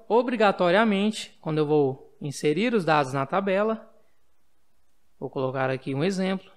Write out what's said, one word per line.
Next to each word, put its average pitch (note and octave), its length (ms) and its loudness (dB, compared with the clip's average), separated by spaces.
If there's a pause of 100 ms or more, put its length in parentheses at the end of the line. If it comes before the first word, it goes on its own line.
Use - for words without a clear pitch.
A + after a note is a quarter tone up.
obrigatoriamente, G#3 1300 2
quando D#3 160 -2
eu D3+ 80 2
vou C#3+ 520 0
inserir D3+ 540 -2
os G#3+ 100 2
dados D3 300 2
na C3+ 140 -2
tabela, G3+ 680 -2 (1300)
vou C#3 80 -8
colocar C3 400 -4
aqui C3 260 -6
um C#3 80 -2
exemplo, F#3+ 540 -2